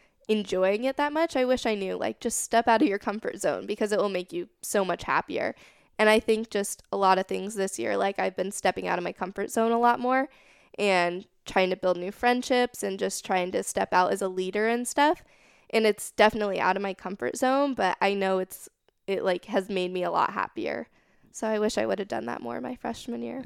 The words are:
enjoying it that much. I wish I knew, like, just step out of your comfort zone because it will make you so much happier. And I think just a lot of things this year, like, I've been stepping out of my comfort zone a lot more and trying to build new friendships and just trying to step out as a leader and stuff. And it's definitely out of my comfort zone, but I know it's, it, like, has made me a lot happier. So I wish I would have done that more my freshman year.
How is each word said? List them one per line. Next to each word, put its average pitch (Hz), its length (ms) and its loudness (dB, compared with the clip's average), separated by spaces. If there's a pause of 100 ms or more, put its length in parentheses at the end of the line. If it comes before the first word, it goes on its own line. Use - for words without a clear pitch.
(280)
enjoying 202 560 2
it 262 120 -2
that 294 160 0
much. 330 240 0
I 254 80 2
wish 254 220 2
I 220 80 2
knew, 190 220 -4
like, - 240 -4
just 233 180 -4
step 233 300 2
out 226 140 6
of 302 60 6
your 196 100 0
comfort 208 420 -6
zone 139 260 -2
because 214 260 -2
it 208 60 2
will 202 100 2
make 185 240 -6
you 170 160 -6 (140)
so 202 220 0
much 180 180 -2
happier. - 520 -2 (440)
And 214 100 6
I 220 120 6
think 220 280 0
just - 340 -4 (100)
a 196 40 -2
lot 190 220 4
of 190 80 -2
things 190 300 -6
this 196 220 -4
year, 151 180 -2
like, 196 240 0
I've 190 160 -2
been 190 160 -4
stepping 185 340 -2
out 180 120 -2
of 180 60 -6
my 180 80 -6
comfort 190 380 -8
zone 226 220 2
a 233 80 2
lot 240 200 4
more 262 280 0 (500)
and 180 480 2 (180)
trying 185 260 2
to 185 60 0
build 180 200 2
new 180 160 -6
friendships 247 680 0
and 196 160 -4
just 196 260 -4
trying 185 280 0
to 185 100 0
step - 300 -4
out 180 200 4
as 196 100 -2
a 190 60 -2
leader 185 400 -2
and 240 180 -2
stuff. 302 380 2 (460)
And 220 160 4
it's - 260 0
definitely 208 480 2
out 185 160 2
of 202 60 -4
my 196 120 -4
comfort - 420 -6
zone, 269 380 2
but 196 260 0
I 202 140 2
know 190 240 0
it's, - 300 -8 (380)
it, 196 180 -2
like, 180 220 -2
has 202 220 -2
made 185 240 -2
me 180 100 -4
a 175 80 -2
lot 170 220 2
happier. - 560 -6 (440)
So - 160 -6
I 220 100 0
wish 214 200 0
I 220 80 0
would 214 120 -2
have 196 100 -8
done 220 180 -6
that - 160 -8
more 240 180 -8
my 247 160 -8
freshman 233 460 -8
year. 240 240 -8